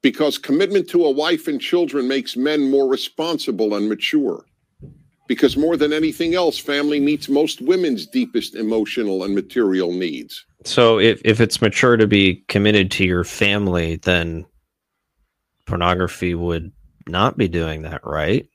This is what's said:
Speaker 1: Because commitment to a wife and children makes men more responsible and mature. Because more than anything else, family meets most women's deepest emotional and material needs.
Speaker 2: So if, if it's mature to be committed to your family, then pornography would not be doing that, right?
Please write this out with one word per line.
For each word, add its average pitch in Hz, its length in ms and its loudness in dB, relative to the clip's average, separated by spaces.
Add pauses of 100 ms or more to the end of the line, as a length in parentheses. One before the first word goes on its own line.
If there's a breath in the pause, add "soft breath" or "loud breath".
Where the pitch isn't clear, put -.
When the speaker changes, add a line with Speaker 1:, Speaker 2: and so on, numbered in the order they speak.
Speaker 1:
Because 143 380 0
commitment 180 500 0
to 175 160 2
a 147 60 4
wife 156 380 -2
and 143 120 -4
children 147 480 -2
makes 135 280 -4
men 139 340 0
more 139 180 2
responsible 131 880 -2
and 101 140 -2
mature. 107 560 -2 (840)
Because 131 320 2
more 160 180 2
than 151 160 0
anything 160 420 -2
else, 175 240 0
family 147 420 -2
meets 147 280 -2
most 147 320 0
women's 139 460 0
deepest - 480 -4
emotional 107 720 -2
and 98 100 -4
material 95 580 0
needs. 87 540 -8 (180)
Speaker 2:
So 113 340 4
if, 110 260 4
if 110 160 4
it's 113 200 0
mature 117 380 4
to 110 80 6
be 98 420 2
committed 101 440 2
to 98 120 -2
your 90 200 0
family, 90 720 0
then 85 500 -2 (1200)
pornography 90 680 -2
would 85 380 -6 (340)
not 98 300 0
be 104 100 0
doing 80 360 -4
that, 80 240 -12
right? 76 480 -2